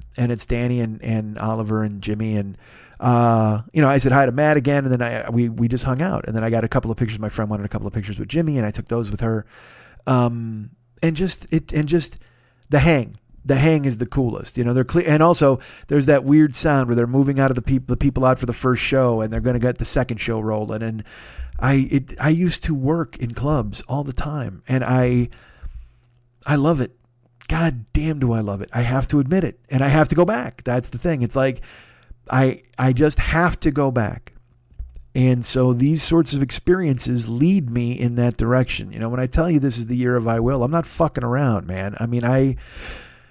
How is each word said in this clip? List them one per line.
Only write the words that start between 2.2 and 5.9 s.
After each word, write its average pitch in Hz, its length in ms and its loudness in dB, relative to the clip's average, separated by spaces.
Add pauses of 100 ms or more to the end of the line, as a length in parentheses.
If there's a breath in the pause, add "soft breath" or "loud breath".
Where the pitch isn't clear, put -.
and, 98 200 -4 (440 loud breath)
uh, 113 600 2 (100)
you 160 80 2
know, 143 80 6
I 139 100 4
said 135 140 2
hi 139 140 6
to 123 60 0
Matt 151 240 2
again, 143 280 2
and 131 80 -2
then 123 100 2
I, 117 280 -4
we, 117 180 2
we 117 200 0
just 123 160 -4
hung 131 180 -2